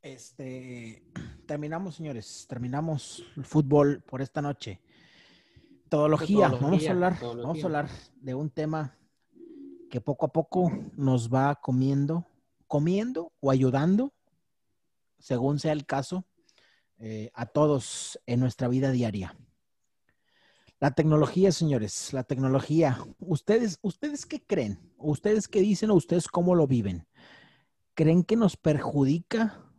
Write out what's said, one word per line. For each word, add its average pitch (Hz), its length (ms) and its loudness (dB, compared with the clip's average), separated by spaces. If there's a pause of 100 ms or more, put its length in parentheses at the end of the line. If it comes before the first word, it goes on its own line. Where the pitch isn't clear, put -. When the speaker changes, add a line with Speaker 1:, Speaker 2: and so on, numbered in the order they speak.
Speaker 1:
Este, 127 1000 -16 (100)
<clears throat> - 320 -16
terminamos, 156 480 -8
señores, 139 540 -12
terminamos 135 760 -6 (120)
el 139 80 -10
fútbol 143 580 4
por 131 200 -8
esta 147 200 -6
noche. 131 380 -8 (1080)
Todología, 156 600 4
Speaker 2:
Todología, 131 180 0
Speaker 1:
vamos 160 220 2
a - 20 0
hablar, 180 300 0
Speaker 2:
todología. 120 260 -8
Speaker 1:
vamos 156 160 -6
a 147 40 -4
hablar 147 220 -2 (320)
de 131 140 -8
un 143 160 -4
tema 156 460 -6 (920)
que 123 120 -6
poco - 260 -2
a 143 60 -2
poco 170 400 0 (240)
nos 127 360 0
va 135 220 2
comiendo, 139 720 0 (400)
comiendo 220 720 -2
o 135 140 0
ayudando, 143 600 2 (1080)
según 135 400 -2
sea 160 120 -2
el 147 140 -4
caso, 139 380 -4 (720)
eh, 110 360 -10
a 120 120 -8
todos - 800 -2
en 123 140 0
nuestra 127 260 -2
vida 131 240 0
diaria. 107 460 -4 (1400)
La 139 100 2
tecnología, 156 600 4
señores, 135 600 -2
la 131 120 -6
tecnología. 135 720 2 (220)
¿Ustedes, 196 600 0
ustedes 294 460 -6
qué - 180 -12
creen? 120 360 -4 (180)
¿O 151 140 -2
ustedes 208 340 0
qué 208 140 0
dicen 208 300 2
o 208 40 4
ustedes 170 320 2
cómo 175 300 2
lo 160 100 6
viven? 101 400 -2 (880)
¿Creen 165 300 4
que 214 100 0
nos 226 220 2
perjudica 156 1040 0 (160)